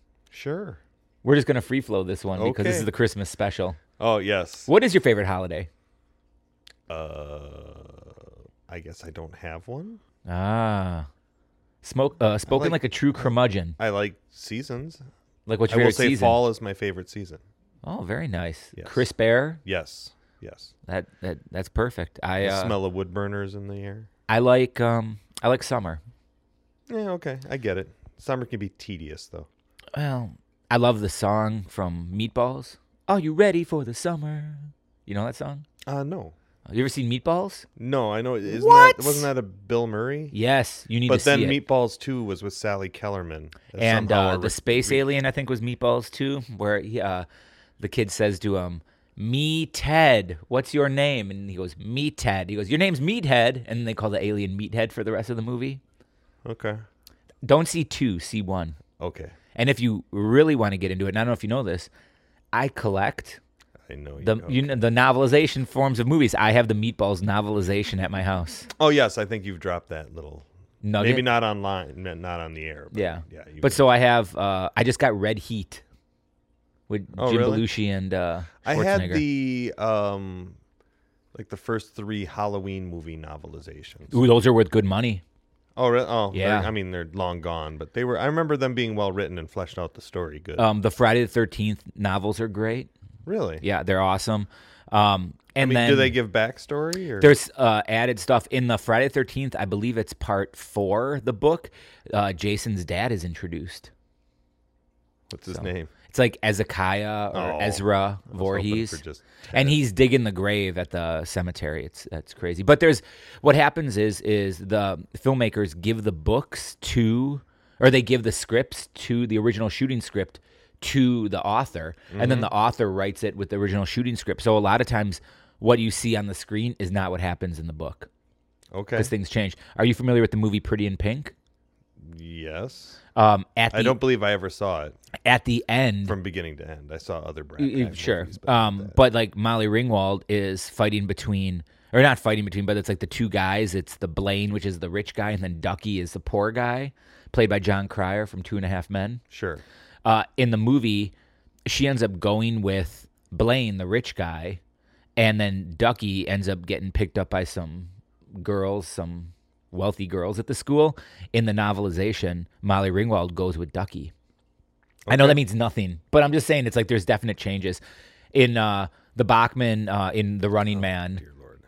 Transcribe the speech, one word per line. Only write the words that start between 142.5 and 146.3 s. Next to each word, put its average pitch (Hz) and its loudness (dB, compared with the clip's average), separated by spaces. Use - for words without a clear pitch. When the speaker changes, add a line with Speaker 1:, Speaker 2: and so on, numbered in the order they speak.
Speaker 2:
but 104 0
it's, 101 -4
like, 98 -2
the 98 -6
two 117 -2
guys. 95 0
It's - -6
the 90 -6
Blaine, 98 -2
which 98 -4
is 90 -4
the 87 -8
rich 101 -6
guy, 104 -4
and 98 -4
then 87 -6
Ducky 95 -4
is 87 -6
the 95 -8
poor 104 -2